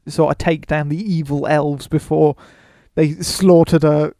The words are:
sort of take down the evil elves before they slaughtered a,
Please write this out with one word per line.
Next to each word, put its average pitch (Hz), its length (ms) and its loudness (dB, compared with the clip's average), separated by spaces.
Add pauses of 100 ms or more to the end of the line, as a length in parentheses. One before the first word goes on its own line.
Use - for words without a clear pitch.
sort 147 240 0
of - 60 -4
take 160 280 -4
down 151 220 -4
the 151 80 -4
evil 156 500 -4
elves 147 400 -2
before 156 500 0 (580)
they 156 200 0
slaughtered 170 680 2
a, 151 380 0